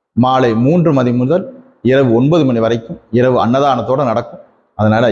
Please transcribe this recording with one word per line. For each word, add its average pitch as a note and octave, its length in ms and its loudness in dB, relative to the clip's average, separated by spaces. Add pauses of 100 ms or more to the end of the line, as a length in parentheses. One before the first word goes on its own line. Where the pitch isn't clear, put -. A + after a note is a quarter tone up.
(160)
மாலை B2+ 340 2 (140)
மூன்று E3 340 2
மணி B2 220 0
முதல் D#3+ 260 -2 (440)
இரவு C3 280 2
ஒன்பது D3+ 300 2
மணி A#2 180 -2
வரைக்கும் A#2 340 -6 (180)
இரவு B2 260 2
அன்னதானத்தோட B2+ 560 0 (100)
நடக்கும். A2 320 -6 (360)
அதனால G#2+ 340 2